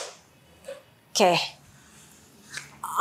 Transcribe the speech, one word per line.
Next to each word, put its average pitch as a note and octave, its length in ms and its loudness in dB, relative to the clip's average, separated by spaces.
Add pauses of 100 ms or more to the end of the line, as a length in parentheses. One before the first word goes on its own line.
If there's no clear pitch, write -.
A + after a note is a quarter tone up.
(1160)
Oke. F3+ 240 6 (1600)